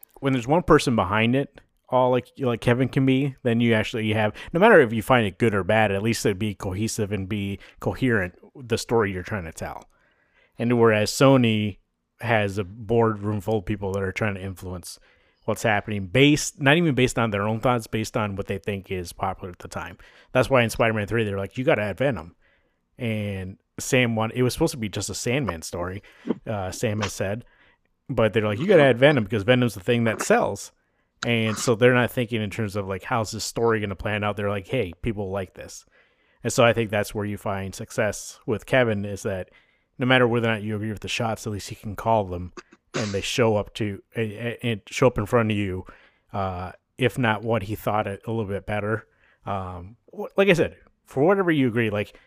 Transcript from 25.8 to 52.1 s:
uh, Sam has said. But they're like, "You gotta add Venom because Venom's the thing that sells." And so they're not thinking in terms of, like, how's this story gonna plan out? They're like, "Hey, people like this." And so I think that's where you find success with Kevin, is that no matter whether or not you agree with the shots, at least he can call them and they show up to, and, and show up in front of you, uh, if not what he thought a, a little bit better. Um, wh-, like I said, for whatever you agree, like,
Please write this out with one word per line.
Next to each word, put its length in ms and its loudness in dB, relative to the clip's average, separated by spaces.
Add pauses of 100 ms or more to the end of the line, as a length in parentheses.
uh, 220 -4
Sam 320 -4
has 100 -4
said. 320 -6 (640)
But 260 2
they're 120 2
like, 140 0
"You 80 -2
gotta 160 8
add 160 6
Venom 240 6
because 200 -2
Venom's 300 4
the 60 -12
thing 240 0
that 180 0
sells." 500 0 (540)
And 320 0
so 180 2
they're 180 6
not 180 4
thinking 300 -2
in 100 -4
terms 240 -6
of, 120 -4
like, 160 -6
how's 280 -4
this 120 -8
story 360 0
gonna 160 -6
plan 280 -4
out? 140 -2
They're 120 -2
like, 180 -6
"Hey, 340 -4
people 300 -6
like 240 -6
this." 300 -18 (580)
And 100 -2
so 100 6
I 100 6
think 180 -2
that's 240 -2
where 100 -4
you 120 -6
find 360 -6
success 720 -6
with 220 -4
Kevin, 380 2
is 180 -10
that 260 -6 (480)
no 80 -2
matter 220 4
whether 220 2
or 40 2
not 100 -6
you 120 -4
agree 160 -6
with 100 -10
the 60 -10
shots, 400 -4
at 60 -4
least 160 -8
he 60 -12
can 200 -10
call 300 0
them 280 -8 (420)
and 160 -2
they 100 -2
show 340 2
up 200 -2
to, 260 -6 (140)
and, 480 -6
and 240 -2
show 200 2
up 120 0
in 80 0
front 240 2
of 40 0
you, 300 -4 (480)
uh, 380 -6 (260)
if 220 0
not 240 0
what 200 -2
he 120 -6
thought 320 -2
a, 180 -8
a 60 -6
little 140 -4
bit 200 -6
better. 400 -4 (400)
Um, 500 -8 (160)
wh-, 240 -12
like 140 4
I 40 8
said, 220 0 (300)
for 180 -2
whatever 280 2
you 160 2
agree, 240 0
like, 360 -6